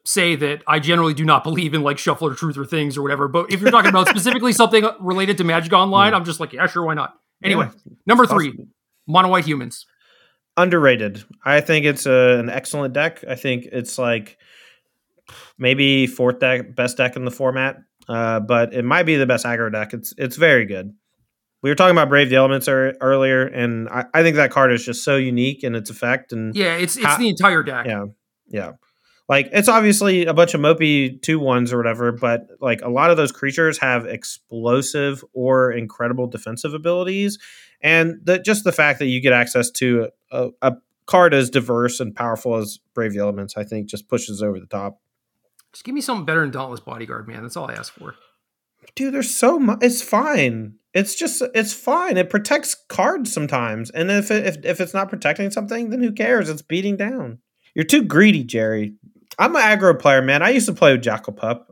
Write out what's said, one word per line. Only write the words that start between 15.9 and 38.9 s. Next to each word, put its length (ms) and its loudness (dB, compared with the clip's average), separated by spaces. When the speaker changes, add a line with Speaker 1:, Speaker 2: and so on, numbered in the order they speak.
Speaker 2:
fourth 320 -2
deck, 360 -2
best 220 -2
deck 200 0
in 80 -6
the 60 -4
format, 480 -4
uh, 320 -2
but 340 0
it 100 -2
might 200 2
be 120 2
the 100 2
best 180 0
aggro 260 -4
deck. 220 -6
It's, 240 -14
it's 200 -8
very 280 4
good. 300 -10
We 80 0
were 40 2
talking 220 6
about 120 4
Brave 220 4
the 60 4
Elements 320 2
ear-, 320 0
earlier, 460 2
and 420 -4
I, 160 -6
I 80 6
think 140 4
that 140 4
card 220 4
is 120 0
just 200 -8
so 120 2
unique 480 -2
in 100 -4
its 160 -8
effect. 420 -4
And 220 -8
Speaker 1:
Yeah, 220 -2
it's, 200 -4
it's 100 -6
Speaker 2:
how 120 2
Speaker 1:
the 100 0
entire 340 2
deck. 240 -6
Speaker 2:
Yeah, 180 -6
yeah. 240 -8
Like, 240 2
it's 160 4
obviously 580 4
a 80 0
bunch 200 6
of 60 0
mopey 600 2
two 200 -2
ones 320 0
or 60 0
whatever, 340 0
but, 340 -2
like, 220 -2
a 60 -8
lot 220 2
of 60 4
those 160 0
creatures 460 -2
have 280 0
explosive 1300 -4
or 400 2
incredible 560 -6
defensive 460 -10
abilities. 640 -4
And 400 2
the, 160 2
just 240 -2
the 100 0
fact 280 0